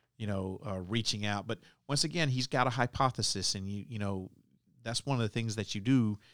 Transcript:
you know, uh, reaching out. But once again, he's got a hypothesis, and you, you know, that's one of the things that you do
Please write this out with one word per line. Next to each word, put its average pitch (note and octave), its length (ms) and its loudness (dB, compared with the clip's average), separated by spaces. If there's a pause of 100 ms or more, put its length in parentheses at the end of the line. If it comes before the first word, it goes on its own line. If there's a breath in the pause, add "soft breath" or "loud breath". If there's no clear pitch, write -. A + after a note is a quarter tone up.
(180 soft breath)
you A2 80 -6
know, F#2+ 400 -2
uh, G2 120 -4
reaching G#2 480 -2
out. G2+ 200 0
But A2+ 120 -4 (300 soft breath)
once C#3+ 160 2
again, D#3 240 0
he's B2+ 180 0
got B2+ 200 4
a B2+ 40 2
hypothesis, A#2+ 840 0
and G2 140 -6
you, G2+ 200 -4
you A2+ 100 -8
know, G2 320 -4 (520)
that's A2+ 220 -4
one C#3 140 0
of A#2 40 4
the A2 60 2
things A2+ 280 -2
that G#2+ 180 -4
you G#2+ 60 -4
do A2+ 380 4 (160 soft breath)